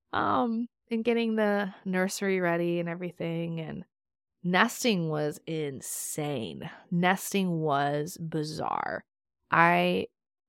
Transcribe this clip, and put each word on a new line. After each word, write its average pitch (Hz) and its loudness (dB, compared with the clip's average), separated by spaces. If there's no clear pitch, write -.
um, 233 0
and 226 -2
getting 233 2
the 202 2
nursery 190 0
ready 170 2
and 170 -4
everything. 170 -6
And 151 -10
nesting 185 2
was 151 -2
insane. 143 -6
Nesting 180 2
was 147 0
bizarre. 156 -4
I, 175 4